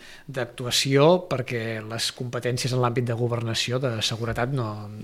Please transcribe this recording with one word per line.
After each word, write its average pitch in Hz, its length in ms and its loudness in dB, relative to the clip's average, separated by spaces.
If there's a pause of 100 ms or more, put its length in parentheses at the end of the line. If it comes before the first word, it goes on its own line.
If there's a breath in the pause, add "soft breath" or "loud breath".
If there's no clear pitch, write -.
(240 soft breath)
d'actuació, 135 840 2 (200)
perquè 113 560 -4
les 113 300 -4
competències 123 640 -2
en 127 80 4
l'àmbit 120 260 2
de 117 100 0
governació, 117 600 0
de 127 240 0
seguretat, 117 500 -2
no, 123 140 0 (380)